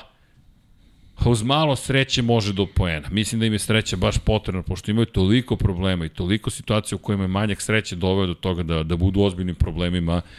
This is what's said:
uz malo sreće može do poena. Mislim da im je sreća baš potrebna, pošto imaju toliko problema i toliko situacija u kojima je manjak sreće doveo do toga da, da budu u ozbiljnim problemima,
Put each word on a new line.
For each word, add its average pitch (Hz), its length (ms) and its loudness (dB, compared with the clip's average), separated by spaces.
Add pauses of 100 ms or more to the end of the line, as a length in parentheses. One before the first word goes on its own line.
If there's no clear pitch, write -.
(1300)
uz 120 180 2
malo 147 320 2
sreće 135 460 -2
može 113 320 2
do 95 140 0
poena. 80 440 -2
Mislim 107 280 0
da 113 60 2
im 110 80 2
je 101 60 0
sreća 110 360 0
baš 104 220 2
potrebna, 104 460 0
pošto 92 280 -6
imaju 113 140 2
toliko 107 500 2
problema 92 500 0
i 78 40 -6
toliko 98 400 -2
situacija - 460 -2
u 92 40 -4
kojima 98 240 -2
je 92 40 0
manjak 98 340 0
sreće 107 340 -2
doveo 95 320 2
do 87 60 -2
toga 87 300 -4
da, 80 200 0
da 80 120 -2
budu 95 240 2
u 101 40 4
ozbiljnim 90 320 -2
problemima, 87 640 0 (180)